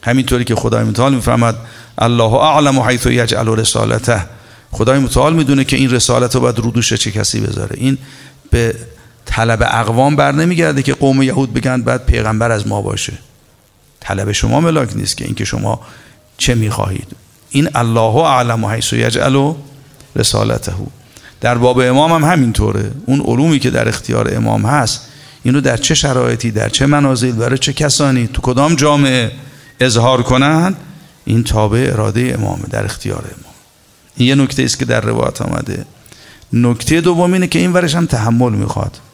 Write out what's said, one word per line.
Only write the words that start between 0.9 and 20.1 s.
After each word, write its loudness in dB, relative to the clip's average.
می‌فرماد: 0
«الله 2
اعلم 4
حیث 0
یجعل 0
رسالته.» 0
خدای 2
متعال 2
می‌دونه 2
که 0
این 2
رسالت 2
رو 2
باید 0
رو -2
دوش 0
چه -2
کسی -4
بذاره. -6
این 0
به 2
طلب 0
اقوام 2
بر 2
نمیگرده 2
که 0
قوم 2
یهود 0
بگن: -2
«بعد -2
پیغمبر 2
از -2
ما -4
باشه.» -6
طلب -4
شما 0
ملاک 0
نیست -4
که -10
اینکه -6
شما -4
چه 0
می‌خواهید. -2
این 0
«الله 2
اعلم 2
حیث -4
یجعل 0